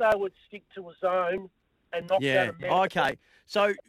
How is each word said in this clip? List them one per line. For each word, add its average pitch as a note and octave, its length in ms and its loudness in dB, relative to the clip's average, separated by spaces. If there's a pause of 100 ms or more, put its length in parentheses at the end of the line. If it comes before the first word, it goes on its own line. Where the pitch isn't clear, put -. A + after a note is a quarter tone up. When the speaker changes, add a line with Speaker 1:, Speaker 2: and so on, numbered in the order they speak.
Speaker 1:
they G#3+ 180 4
would G3 140 -4 (160)
stick G3+ 160 -18 (100)
to F3+ 140 -14
a E3 120 -20
zone F#3 480 -2 (440)
and E3+ 160 -6
not F#3+ 140 2
Speaker 2:
Yeah, C3 240 2
Speaker 1:
go A2 60 -4
to - 60 -20
man-to-man. F3+ 280 2
Speaker 2:
okay. D#3 320 -2 (280)
So, G#3 260 2 (160)